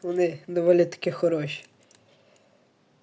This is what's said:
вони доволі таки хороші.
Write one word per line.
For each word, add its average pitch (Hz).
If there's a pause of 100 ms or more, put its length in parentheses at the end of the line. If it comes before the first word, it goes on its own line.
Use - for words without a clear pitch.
вони 175
доволі 175
таки 170
хороші. 156 (1400)